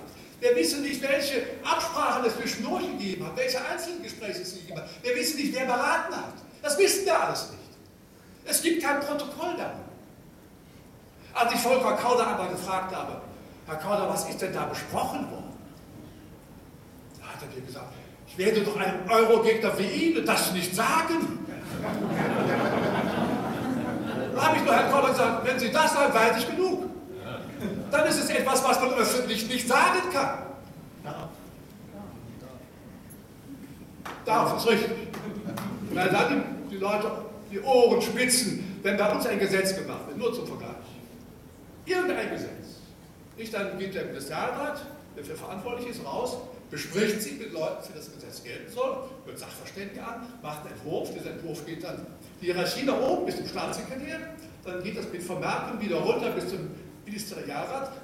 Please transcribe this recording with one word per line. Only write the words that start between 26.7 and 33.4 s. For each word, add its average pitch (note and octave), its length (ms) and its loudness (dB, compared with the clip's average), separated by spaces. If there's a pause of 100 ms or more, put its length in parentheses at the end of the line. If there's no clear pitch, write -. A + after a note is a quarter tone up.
Dann D4+ 160 6
ist - 180 4
es - 40 0
etwas, - 320 4
was B3+ 200 6
man B3+ 140 4
öffentlich A3 520 2
nicht B3 220 0
sagen F4+ 320 6 (100)
kann. - 280 2 (3750)